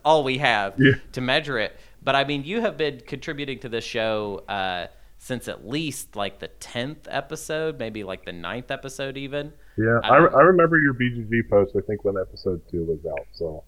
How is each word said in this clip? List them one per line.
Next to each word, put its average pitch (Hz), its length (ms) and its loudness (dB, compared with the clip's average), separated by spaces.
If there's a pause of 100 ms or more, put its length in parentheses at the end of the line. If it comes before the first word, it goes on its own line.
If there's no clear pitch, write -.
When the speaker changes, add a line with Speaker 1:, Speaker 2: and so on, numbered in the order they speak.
Speaker 1:
all 156 180 6
we 131 140 0
have 110 400 2
Speaker 2:
Yeah. 135 140 8 (220)
Speaker 1:
to 131 80 -6
measure 135 360 0
it. 107 180 -2 (280)
But, 135 120 2
I 139 80 4
mean, 143 200 -2
you 202 180 -4
have 185 160 -2
been 139 300 -2
contributing 139 520 -8
to 127 100 -12
this 113 140 -4
show, 107 640 -2
uh, 92 400 -4 (300)
since 117 300 -8
at 98 200 -10
least, 147 480 -6
like, 101 220 -4
the - 120 -12
tenth - 600 -10
episode, 151 680 -6
maybe, 110 240 -6
like, 95 220 -10
the 87 80 -10
ninth 90 360 -8
episode 135 480 -8
even. 139 360 -8 (220)
Speaker 2:
Yeah, 113 280 4
I, 117 140 6
Speaker 1:
Um, 160 80 8
Speaker 2:
re-, - 100 6
I 135 60 8
remember 165 360 8
your 143 160 4
B 123 160 0
G 117 180 -6
G 113 220 2
post, 98 260 4
I 98 60 2
think, 104 240 -6
when 98 100 2
episode 92 540 -4
two 85 160 -4
was 80 140 -2 (120)
out, 80 200 -8
so. 80 360 -8